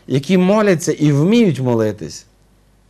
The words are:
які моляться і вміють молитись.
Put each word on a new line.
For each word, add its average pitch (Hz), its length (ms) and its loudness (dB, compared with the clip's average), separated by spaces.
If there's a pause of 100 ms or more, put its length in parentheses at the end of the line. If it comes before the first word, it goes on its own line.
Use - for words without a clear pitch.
які 139 320 -2
моляться 185 540 0
і 147 200 0
вміють 175 480 2
молитись. 110 640 -4 (640)